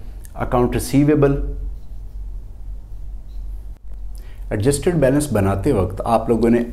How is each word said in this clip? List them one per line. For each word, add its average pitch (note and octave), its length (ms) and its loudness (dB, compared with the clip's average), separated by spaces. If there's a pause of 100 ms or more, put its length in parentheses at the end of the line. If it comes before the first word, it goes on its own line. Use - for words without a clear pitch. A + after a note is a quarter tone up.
(360)
account B2 380 2
receivable। C#3 580 4 (3250)
Adjusted C3+ 420 2
balance C#3+ 380 4
बनाते G2 400 2
वक्त F#2+ 340 0
आप A2+ 240 2
लोगों A2+ 200 4
ने A#2 220 4